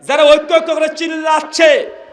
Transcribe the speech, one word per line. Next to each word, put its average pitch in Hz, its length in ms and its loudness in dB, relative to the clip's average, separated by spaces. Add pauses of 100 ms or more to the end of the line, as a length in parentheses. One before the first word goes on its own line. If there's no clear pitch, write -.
যারা 294 220 0
ঐক্য, 302 320 2
ঐক্য 320 200 0
করে 311 200 -2
চিল্লাচ্ছে 311 920 0 (240)